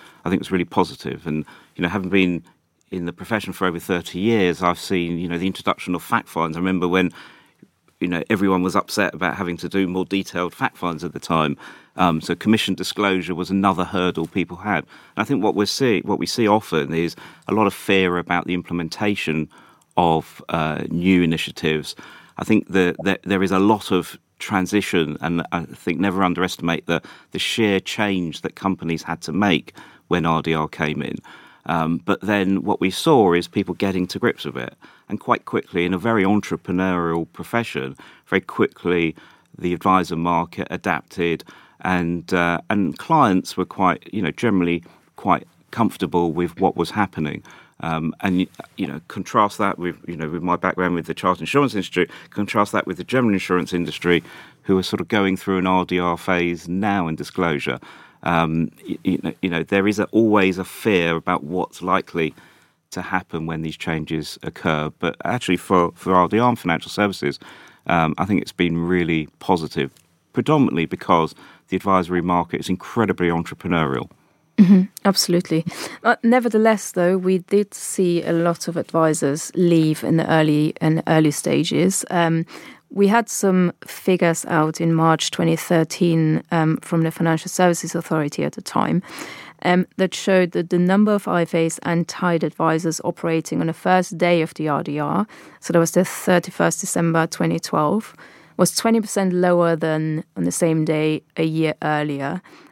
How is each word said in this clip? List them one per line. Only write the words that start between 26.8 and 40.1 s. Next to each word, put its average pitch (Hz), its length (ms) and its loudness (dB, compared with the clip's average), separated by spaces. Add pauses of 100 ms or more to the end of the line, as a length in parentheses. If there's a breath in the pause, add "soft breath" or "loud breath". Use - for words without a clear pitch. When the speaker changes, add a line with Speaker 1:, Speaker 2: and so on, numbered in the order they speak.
Speaker 1:
the, 85 160 0 (300 loud breath)
the 92 80 -6
sheer 101 400 0
change 92 600 -4
that - 120 -8
companies 85 480 -4
had 82 200 -8
to 80 100 -8
make 92 420 0 (320 loud breath)
when 87 180 0
R 80 180 2
D 80 120 0
R 78 140 -2
came 76 340 -4
in. - 140 -8 (500 loud breath)
Um, 82 380 -2
but 98 160 -2
then 95 420 0
what 101 180 0
we 95 80 2
saw 110 440 4
is 87 160 2
people 92 260 -2
getting 92 320 -2
to 90 140 -8
grips - 240 -2
with 64 120 -10
it. 62 180 -10 (340 soft breath)
And 104 100 -6
quite - 260 0
quickly, 90 400 -2
in 90 80 0
a 90 60 0
very 110 240 2
entrepreneurial 90 1120 0
profession, 80 640 -6 (300 loud breath)
very 95 140 0
quickly 87 760 0 (420 loud breath)
the 87 160 -2
advisor 87 420 0